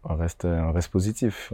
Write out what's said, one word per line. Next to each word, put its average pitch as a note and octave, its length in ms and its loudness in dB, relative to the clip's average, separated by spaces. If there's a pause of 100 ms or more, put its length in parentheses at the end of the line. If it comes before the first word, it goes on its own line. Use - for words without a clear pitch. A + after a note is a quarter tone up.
on D#2+ 120 -2
reste, E2 300 -2
on E2 280 2
reste E2+ 160 2
positif. G#2 640 0